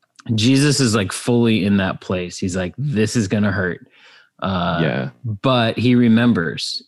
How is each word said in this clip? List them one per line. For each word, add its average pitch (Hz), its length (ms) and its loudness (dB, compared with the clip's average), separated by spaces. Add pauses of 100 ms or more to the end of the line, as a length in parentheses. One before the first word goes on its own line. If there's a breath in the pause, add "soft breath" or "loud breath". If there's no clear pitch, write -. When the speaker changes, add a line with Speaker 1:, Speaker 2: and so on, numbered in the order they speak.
(340)
Speaker 1:
Jesus 135 460 2
is, 113 140 2
like, 98 180 -2
fully 117 520 2
in 101 120 2
that 95 240 -2
place. 90 380 -6
He's 92 180 -4
like, 90 220 -4
"This 110 360 -2
is 107 140 0
gonna 104 240 0
hurt." 92 340 -4 (540 soft breath)
Uh, 87 420 -2
Speaker 2:
Yeah. 65 280 -4 (140)
Speaker 1:
but 120 540 -2
he 123 160 2
remembers, 113 920 2